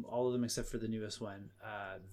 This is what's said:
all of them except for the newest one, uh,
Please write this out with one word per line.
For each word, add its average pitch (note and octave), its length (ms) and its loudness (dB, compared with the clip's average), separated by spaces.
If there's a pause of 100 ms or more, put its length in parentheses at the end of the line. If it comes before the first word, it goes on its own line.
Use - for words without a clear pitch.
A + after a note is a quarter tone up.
all B2 220 2
of B2 60 6
them B2 120 4
except A#2 240 2
for A#2 100 -2
the A2 100 0
newest A2 320 0
one, G2+ 320 -6 (100)
uh, G2+ 360 -4 (140)